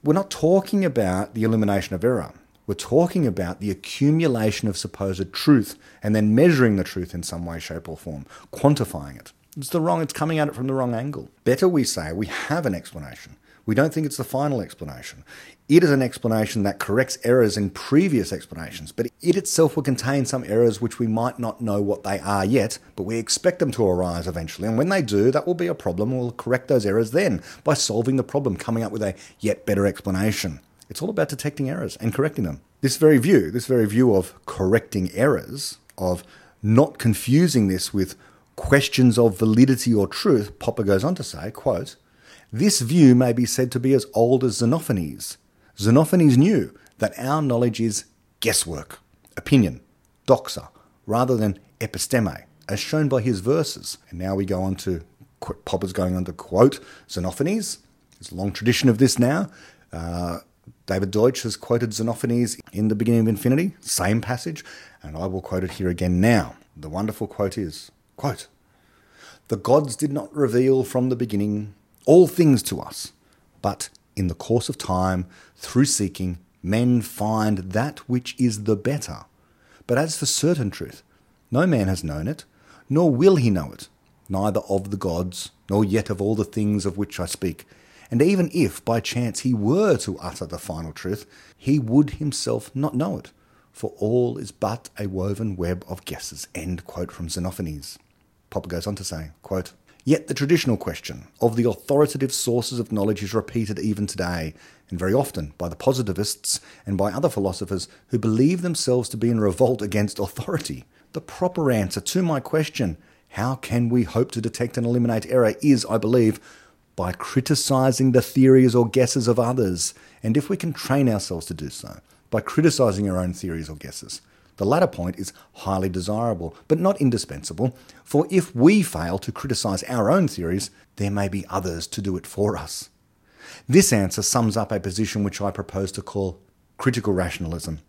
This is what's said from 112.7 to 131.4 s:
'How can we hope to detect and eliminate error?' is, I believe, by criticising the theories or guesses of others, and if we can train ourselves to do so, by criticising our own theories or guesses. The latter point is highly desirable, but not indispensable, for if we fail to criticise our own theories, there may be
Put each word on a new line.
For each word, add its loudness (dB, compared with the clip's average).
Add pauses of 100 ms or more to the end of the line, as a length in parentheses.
'How -4
can -2
we 2
hope 0
to -4
detect -4
and -2
eliminate 0
error?' 4
is, 4
I 0
believe, 2 (560)
by -4
criticising 0
the 6
theories 8
or 6
guesses 2
of 4
others, 0 (280)
and 0
if 0
we -2
can -6
train 0
ourselves -2
to -10
do -10
so, -16 (280)
by -2
criticising 2
our 0
own -2
theories -8
or -14
guesses. -16 (380)
The -2
latter 4
point -6
is -10 (220)
highly -2
desirable, -4 (140)
but 2
not 0
indispensable, -2 (280)
for 0
if 0
we 6
fail -4
to -8
criticise -4
our 0
own 4
theories, -4 (280)
there -2
may -2
be -6